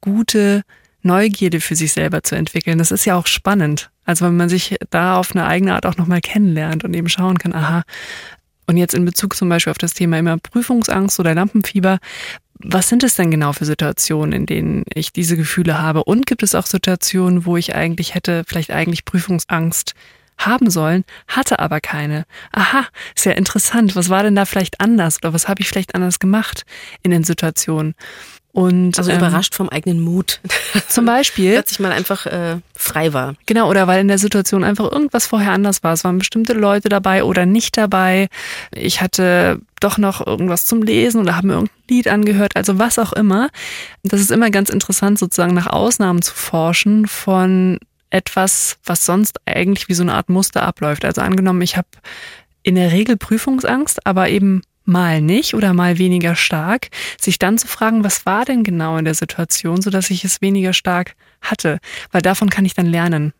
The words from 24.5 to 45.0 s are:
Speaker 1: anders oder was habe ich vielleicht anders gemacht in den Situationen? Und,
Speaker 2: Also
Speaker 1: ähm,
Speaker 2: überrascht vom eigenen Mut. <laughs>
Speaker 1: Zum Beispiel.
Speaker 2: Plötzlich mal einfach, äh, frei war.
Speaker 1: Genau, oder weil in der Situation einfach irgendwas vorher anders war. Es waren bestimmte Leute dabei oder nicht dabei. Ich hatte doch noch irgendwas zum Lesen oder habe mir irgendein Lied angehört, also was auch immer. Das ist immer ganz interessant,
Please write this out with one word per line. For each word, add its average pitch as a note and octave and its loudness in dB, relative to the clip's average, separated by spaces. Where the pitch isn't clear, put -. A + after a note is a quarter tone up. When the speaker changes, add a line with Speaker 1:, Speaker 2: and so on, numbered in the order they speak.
Speaker 1:
anders G3 2
oder D#3+ -4
was E3 -2
habe G3 -2
ich F#3+ -4
vielleicht - -4
anders F3+ -2
gemacht G#3 0
in F3+ 0
den E3 2
Situationen? D#3+ -2
Und, F3+ 2
Speaker 2:
Also F3+ 0
Speaker 1:
ähm, F3 2
Speaker 2:
überrascht F3 2
vom F#3+ -2
eigenen E3+ -2
Mut. E3+ -2
<laughs> - -2
Speaker 1:
Zum A#3 2
Beispiel. A#3 2
Speaker 2:
Plötzlich - 0
mal F#3+ 0
einfach, F#3 -4
äh, E3+ -4
frei D#3 -2
war. C3 -4
Speaker 1:
Genau, A3 4
oder G3 4
weil F#3 4
in G3 4
der G3 4
Situation G3 2
einfach G#3 0
irgendwas C#4+ 0
vorher G3+ 0
anders G3 0
war. E3 2
Es E3 -4
waren F3+ 0
bestimmte A3+ 0
Leute G#3 2
dabei F#3+ 2
oder F#3 2
nicht G#3 2
dabei. F#3+ 2
Ich - -4
hatte F3+ 2
doch G3 0
noch G3 0
irgendwas E3+ -2
zum A3+ 0
Lesen A3+ 2
oder E3+ 0
habe F#3 0
mir F#3+ 2
irgendein G3 -2
Lied B3 2
angehört, G3+ 2
also F#3+ 0
was A3+ 2
auch A3 0
immer. G#3+ 2
Das G3 0
ist G3+ 2
immer A3+ 4
ganz G3+ 2
interessant, G3+ 0